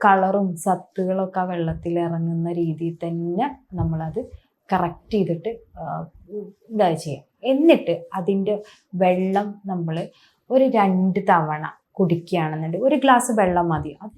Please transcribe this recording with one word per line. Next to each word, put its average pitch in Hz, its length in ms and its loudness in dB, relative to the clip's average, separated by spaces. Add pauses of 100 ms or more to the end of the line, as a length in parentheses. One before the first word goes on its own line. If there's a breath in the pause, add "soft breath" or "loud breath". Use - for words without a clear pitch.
കളറും 190 520 4
സത്തുകളൊക്കെ 185 840 -2
ആ 185 40 0
വെള്ളത്തിൽ 170 560 -4
ഇറങ്ങുന്ന 165 520 -2
രീതിയിൽ 165 520 -4
തന്നെ 170 420 -4 (280)
നമ്മളത് 160 480 -4 (480 soft breath)
കറക്റ്റ് 180 480 -4
ചെയ്തിട്ട്, 170 360 -2 (280)
ആ, - 20 -12 (880)
ഇതായി 185 220 2
ചെയ്യാം. 147 280 -8 (200)
എന്നിട്ട് 269 520 4 (180)
അതിൻ്റെ 196 420 0 (480 loud breath)
വെള്ളം 190 520 2 (100)
നമ്മൾ 170 440 -4 (400 soft breath)
ഒരു 262 140 4 (160)
രണ്ട് 190 500 2
തവണ 156 340 2 (280)
കുടിക്കുകയാണെന്നുണ്ടെങ്കിൽ 165 960 0
ഒരു 285 160 4
ഗ്ലാസ് 247 280 4
വെള്ളം 180 380 2
മതി. 151 320 -4
അത് 220 160 -16